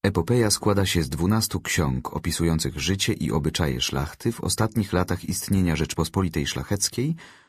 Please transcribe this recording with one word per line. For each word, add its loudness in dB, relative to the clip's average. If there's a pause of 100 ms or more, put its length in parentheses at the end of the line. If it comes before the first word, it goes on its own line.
Epopeja 2
składa 2
się 2
z -4
dwunastu 0
ksiąg -2
opisujących 0
życie 0
i -2
obyczaje 0
szlachty -2
w -8
ostatnich 0
latach 0
istnienia 2
Rzeczpospolitej 0
Szlacheckiej -2 (340)